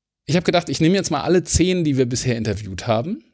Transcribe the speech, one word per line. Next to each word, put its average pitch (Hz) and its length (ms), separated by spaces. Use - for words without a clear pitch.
Ich 151 120
habe 175 80
gedacht, 175 240
ich 135 100
nehme 165 160
jetzt 190 140
mal 151 100
alle 170 240
zehn, 180 400
die 143 140
wir 131 80
bisher 120 320
interviewt 104 500
haben 135 460